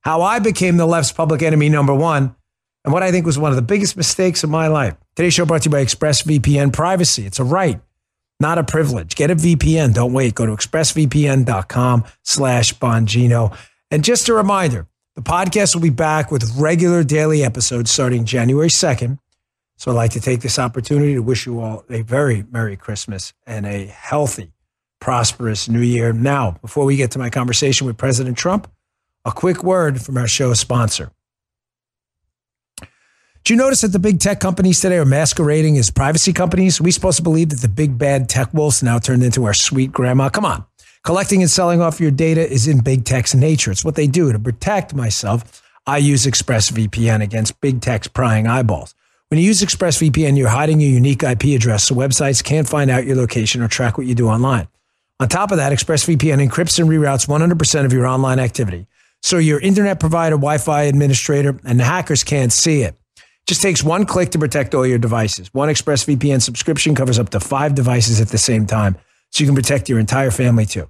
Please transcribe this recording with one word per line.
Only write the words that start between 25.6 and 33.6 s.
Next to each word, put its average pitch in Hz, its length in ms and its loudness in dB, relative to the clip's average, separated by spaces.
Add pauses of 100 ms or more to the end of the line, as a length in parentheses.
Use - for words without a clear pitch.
New 117 140 0
Year. 120 300 0
Now, 123 400 0 (100)
before 139 240 -2
we 139 100 2
get 131 160 -2
to 135 60 -8
my 123 100 -6
conversation 127 580 -2
with 113 120 -8
President 127 400 -2
Trump, 190 300 -2 (580)
a - 40 -6
quick - 320 -2
word 170 380 0
from 131 160 -8
our 123 100 -2
show 123 280 0
sponsor. 113 580 -2 (1700)
Did - 720 -12
you 226 60 4
notice 262 260 2